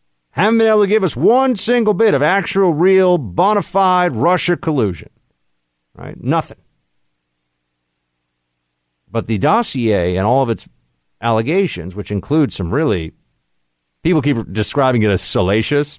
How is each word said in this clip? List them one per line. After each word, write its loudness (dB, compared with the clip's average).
haven't 0
been 2
able 4
to 2
give 2
us -2
one 2
single 0
bit 2
of 0
actual, 0
real, 4
bona 0
fide 0
Russia 0
collusion. -2
Right? -14
Nothing. -4
But -4
the -2
dossier 0
and 0
all 2
of -4
its -6
allegations, -2
which -8
include 0
some -4
really, -2
people 2
keep -2
describing 0
it 2
as 0
salacious. -2